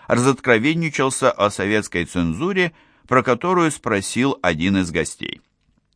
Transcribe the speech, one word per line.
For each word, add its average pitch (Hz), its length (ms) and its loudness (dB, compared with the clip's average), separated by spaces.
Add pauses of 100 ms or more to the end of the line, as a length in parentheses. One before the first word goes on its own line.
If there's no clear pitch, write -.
разоткровенничался 131 1200 0
о 101 200 2
советской 101 540 -2
цензуре, 135 680 -2 (360)
про 127 140 2
которую 165 480 2
спросил 117 680 -2
один 90 380 2
из 90 120 -2
гостей. - 500 -6 (560)